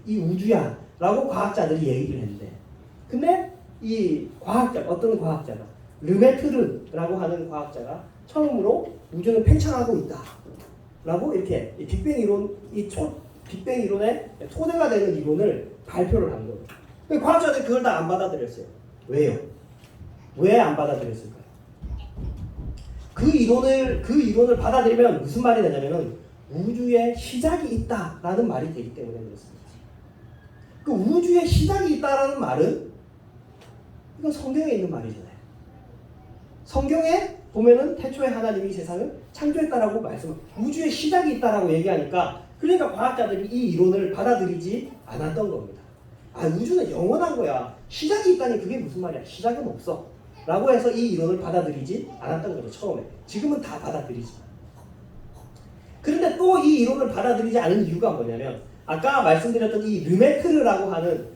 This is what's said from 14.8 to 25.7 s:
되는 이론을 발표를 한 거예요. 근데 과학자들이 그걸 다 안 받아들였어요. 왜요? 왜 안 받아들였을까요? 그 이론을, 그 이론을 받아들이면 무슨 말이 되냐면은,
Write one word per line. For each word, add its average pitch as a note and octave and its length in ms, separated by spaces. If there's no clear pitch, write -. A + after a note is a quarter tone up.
되는 G3 280
이론을 D3+ 540
발표를 F3+ 460
한 A2 160
거예요. A#2 120
근데 D4+ 160
과학자들이 D#4 420
그걸 A#3+ 180
다 F#3+ 160
안 D#3+ 80
받아들였어요. C#3 580
왜요? C3 300
왜 G3 220
안 - 180
받아들였을까요? A#2+ 640
그 C4+ 160
이론을, C4 720
그 C#4+ 200
이론을 A#3 360
받아들이면 A#3 640
무슨 - 220
말이 A#3 180
되냐면은, D3 540